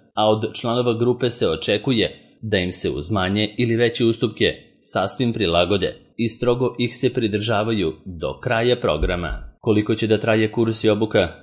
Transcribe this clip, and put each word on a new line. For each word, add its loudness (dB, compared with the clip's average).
a 4
od 0
članova -2
grupe 0
se 0
očekuje -2
da 0
im 0
se 0
uz -6
manje 0
ili 0
veće 2
ustupke 0
sasvim -2
prilagode 2
i 0
strogo 0
ih -4
se 0
pridržavaju -2
do -8
kraja 0
programa. -2
Koliko 2
će -2
da 4
traje 2
kurs 0
i 4
obuka, 2